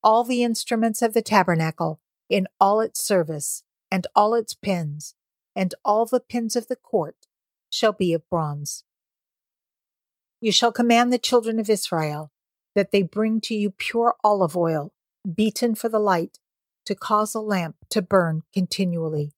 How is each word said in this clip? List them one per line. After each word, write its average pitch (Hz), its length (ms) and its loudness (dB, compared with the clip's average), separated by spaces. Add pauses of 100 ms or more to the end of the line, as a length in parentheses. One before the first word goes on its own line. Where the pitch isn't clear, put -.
All 220 200 6
the 240 200 0
instruments 226 580 -2
of 226 120 0
the 226 80 2
tabernacle 165 760 0 (300)
in 190 180 0 (120)
all 202 200 4
its - 240 -4
service, 160 600 -2 (280)
and 185 240 -2
all 208 180 4
its 226 200 -2
pins, 160 640 -6 (400)
and 185 180 -2 (100)
all 214 220 2
the 240 140 0
pins 233 360 -6
of 233 120 -4
the 247 80 -6
court - 520 -6 (420)
shall 220 220 2
be 185 220 0
of 160 160 -4
bronze. 147 540 -6 (1600)
You 220 120 0
shall 233 200 4
command 240 400 4
the 247 60 0
children 226 420 0
of 208 100 -6
Israel 156 640 -2 (440)
that 196 160 0
they 202 100 4
bring 214 400 -2
to - 140 -6
you 208 160 -2
pure 233 520 -2
olive 196 320 2
oil, 165 380 -2 (420)
beaten 220 380 0
for 226 160 -4
the 220 100 0
light, 190 400 0 (460)
to 196 100 -4
cause 214 400 0
a 220 60 -4
lamp 190 340 -2 (140)
to 226 120 0
burn 170 420 2 (100)
continually. 165 840 -2